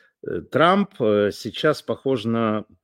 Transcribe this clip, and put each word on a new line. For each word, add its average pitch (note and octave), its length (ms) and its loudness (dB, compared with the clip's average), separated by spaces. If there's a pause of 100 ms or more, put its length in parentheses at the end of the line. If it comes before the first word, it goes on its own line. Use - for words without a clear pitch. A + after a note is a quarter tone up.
(240)
э, F2 180 -6 (100)
Трамп, F3+ 500 2
э, G#2 320 2
сейчас - 480 -4
похож A#2 440 -4
на A2+ 400 -2 (180)